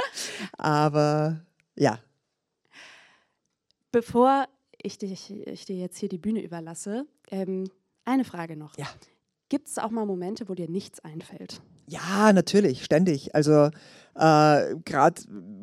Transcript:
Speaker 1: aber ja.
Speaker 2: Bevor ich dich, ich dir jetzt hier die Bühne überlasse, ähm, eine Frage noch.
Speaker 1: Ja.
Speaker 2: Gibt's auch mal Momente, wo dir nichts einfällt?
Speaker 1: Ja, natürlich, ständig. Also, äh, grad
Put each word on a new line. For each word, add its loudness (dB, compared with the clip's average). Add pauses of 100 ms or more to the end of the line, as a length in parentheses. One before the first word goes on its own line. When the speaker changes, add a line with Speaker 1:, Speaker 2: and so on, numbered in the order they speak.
(580)
Speaker 1:
aber 2 (360)
ja. 2 (1900)
Speaker 2:
Bevor 2 (340)
ich -10
dich, -12
ich -14
dir -10
jetzt -10
hier -6
die -8
Bühne -4
überlasse, -10 (240)
ähm, -6 (360)
eine 0
Frage -12
noch. -18
Speaker 1:
Ja. -10 (640)
Speaker 2:
Gibt's -6
auch -6
mal -4
Momente, -8
wo -8
dir -8
nichts -10
einfällt? -18 (260)
Speaker 1:
Ja, 4
natürlich, 2
ständig. 0
Also, 6 (460)
äh, 4 (100)
grad 2 (380)